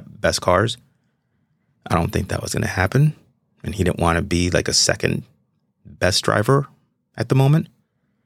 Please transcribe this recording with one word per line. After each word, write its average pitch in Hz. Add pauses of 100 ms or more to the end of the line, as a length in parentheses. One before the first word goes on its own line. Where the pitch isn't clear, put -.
best -
cars. 95 (1120)
I -
don't 85
think 87
that -
was -
gonna -
happen. 131 (480)
And -
he 90
didn't -
wanna 85
be, 87
like, -
a -
second - (640)
best -
driver 117 (480)
at 117
the 131
moment. 139 (560)